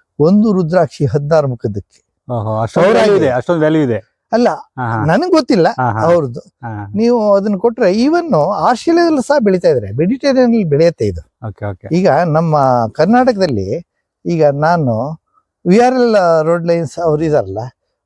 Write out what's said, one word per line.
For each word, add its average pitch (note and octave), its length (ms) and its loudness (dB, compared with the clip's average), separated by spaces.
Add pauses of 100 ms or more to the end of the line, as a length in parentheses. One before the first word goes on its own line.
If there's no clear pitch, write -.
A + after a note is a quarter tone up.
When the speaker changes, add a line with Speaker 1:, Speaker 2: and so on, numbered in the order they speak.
(200)
Speaker 1:
ಒಂದು G#3 340 2
ರುದ್ರಾಕ್ಷಿ E3+ 520 -2
ಹದಿನಾರು C#3+ 420 0
ಮುಖದ್ದಕ್ಕೆ. - 840 -10
Speaker 2:
ಓಹೋ, A2 300 -4
ಅಷ್ಟೊಂದು E3 260 0
Speaker 1:
ಅವ್ರಾಗಿ A3 220 2
Speaker 2:
ವ್ಯಾಲ್ಯೂ E3+ 180 2
ಇದೆ, B2 80 0
ಅಷ್ಟೊಂದು D#3+ 240 -2
ವ್ಯಾಲ್ಯೂ D#3 220 2
ಇದೆ. A#2 320 -4 (180)
Speaker 1:
ಅಲ್ಲ, A3+ 180 2
Speaker 2:
ಹಾ, B2 440 -6
ಹಾ. A2 120 -2
Speaker 1:
ನನಗ್ B3 260 0
ಗೊತ್ತಿಲ್ಲ B3 380 2
Speaker 2:
ಹಾ, B2 220 -2
ಹಾ. A2 140 -2
Speaker 1:
ಅವ್ರದ್ದು. D#3 340 0
Speaker 2:
ಹಾ, - 360 -16
ಹಾ. G#2 200 -12
Speaker 1:
ನೀವು A3 400 2
ಅದನ್ನ G3+ 220 0
ಕೊಟ್ರೆ, A3+ 360 0
even D4 420 0 (200)
ಆಸ್ಟ್ರೇಲಿಯಾದಲ್ಲೂ D#4 680 0
ಸಹ D4 180 0
ಬೆಳೀತಾ F#3+ 300 2
ಇದ್ರೆ, G#2+ 220 0
ಮೆಡಿಟರೇನಿಯನ್ B3 600 0
ಅಲ್ಲಿ A3+ 120 2
ಬೆಳೆಯುತ್ತೆ D#3 420 0
ಇದು. F#2 420 -8
Speaker 2:
ಓಕೆ, G#2 180 -10
ಓಕೆ. G2+ 300 -6
Speaker 1:
ಈಗ F3+ 140 2
ನಮ್ಮ D#3 460 0 (320)
ಕರ್ನಾಟಕದಲ್ಲಿ F3 960 0 (400)
ಈಗ E3 200 0
ನಾನು D3 760 0 (480)
ವಿ F#3+ 120 4
ಆರ್ B3 140 4
ಎಲ್ A#3+ 220 2 (300)
ರೋಡ್ E3+ 220 0
ಲೈನ್ಸ್ E3+ 320 -2
ಅವ್ರು D#3 240 0
ಇದಾರಲ್ಲ, A2 360 -2 (460)